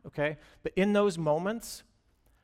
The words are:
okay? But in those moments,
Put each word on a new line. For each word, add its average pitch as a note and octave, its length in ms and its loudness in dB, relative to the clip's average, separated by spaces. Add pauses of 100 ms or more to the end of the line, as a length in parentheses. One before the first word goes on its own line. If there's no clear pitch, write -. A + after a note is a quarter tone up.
okay? D3 320 -2 (240)
But - 120 -6
in G3+ 200 2
those G3+ 240 2
moments, E3+ 680 -2 (600)